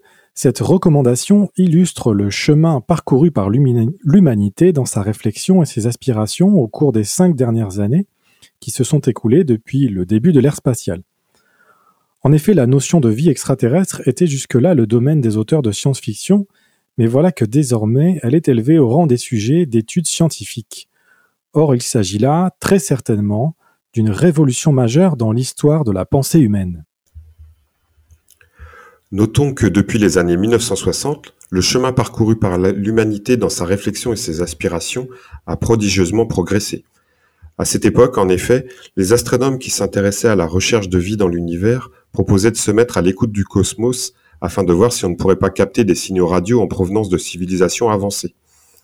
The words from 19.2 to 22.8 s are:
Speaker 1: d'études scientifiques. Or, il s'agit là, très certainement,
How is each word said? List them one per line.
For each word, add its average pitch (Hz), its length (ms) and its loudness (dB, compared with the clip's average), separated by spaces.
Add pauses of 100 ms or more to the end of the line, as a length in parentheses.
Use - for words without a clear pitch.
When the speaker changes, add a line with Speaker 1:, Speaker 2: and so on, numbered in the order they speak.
Speaker 1:
d'études 120 420 -2
scientifiques. - 800 -6 (640)
Or, 147 240 2
il 117 60 -2
s'agit 104 380 -2
là, 160 420 0
très 196 180 2
certainement, 110 800 -2 (360)